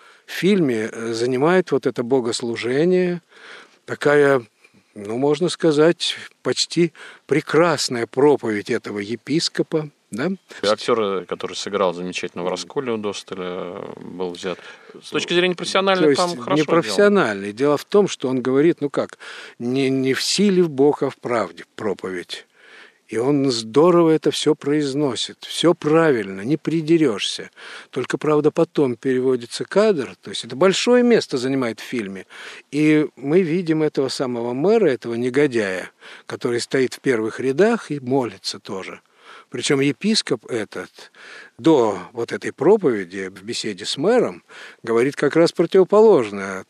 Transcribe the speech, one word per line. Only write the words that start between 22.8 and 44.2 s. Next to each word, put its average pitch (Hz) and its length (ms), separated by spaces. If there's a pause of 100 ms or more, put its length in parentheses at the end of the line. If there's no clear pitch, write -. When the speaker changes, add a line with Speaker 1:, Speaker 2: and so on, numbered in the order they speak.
Speaker 1:
И 110 100
он 135 340
здорово 156 580
это 156 220
всё 147 240
произносит. 139 880
Всё - 300
правильно, 143 680
не 135 140
придерёшься. 151 960 (400)
Только, 135 280
правда, 151 320
потом 143 460
переводится 127 680
кадр. 165 580
То - 80
есть 98 140
это 120 120
большое 196 480
место 196 340
занимает 127 400
в - 60
фильме. 98 420 (460)
И 151 340 (100)
мы 151 260
видим 160 420
этого 143 240
самого 123 460
мэра, 190 340
этого 117 260
негодяя, 117 760 (360)
который 120 340
стоит 131 340
в - 60
первых 110 380
рядах 151 540
и 143 80
молится 123 580
тоже. 90 420 (500)
Причём 127 300
епископ 143 720
этот 104 640 (440)
до 117 420 (140)
вот 117 200
этой 110 200
проповеди 110 760
в 95 160
беседе 104 400
с - 120
мэром 151 460 (400)